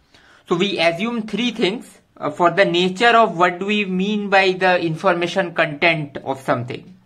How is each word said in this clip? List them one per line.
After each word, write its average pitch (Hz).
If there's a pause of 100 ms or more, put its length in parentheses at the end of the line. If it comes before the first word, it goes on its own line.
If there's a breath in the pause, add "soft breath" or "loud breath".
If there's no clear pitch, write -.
(480 soft breath)
So 180
we 196
assume 196
three 220
things, 226 (200)
uh, 147
for 170
the 196
nature 185
of 202
what 175
do 196
we 208
mean 196
by 190
the 185
information 175
content 156
of 131
something. 123 (100)